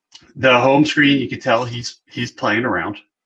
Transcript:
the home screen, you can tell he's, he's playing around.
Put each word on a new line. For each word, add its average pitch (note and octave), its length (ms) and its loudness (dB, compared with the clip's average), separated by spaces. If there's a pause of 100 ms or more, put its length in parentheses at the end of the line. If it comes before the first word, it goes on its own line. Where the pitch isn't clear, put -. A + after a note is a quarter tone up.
(360)
the B2 240 2
home C#3 260 4
screen, C#3+ 340 2
you A#2+ 100 -4
can B2 100 -10
tell A#2+ 240 0
he's, A#2+ 440 -10
he's A#2+ 260 -8
playing A2 320 -2
around. G2 320 -6 (280)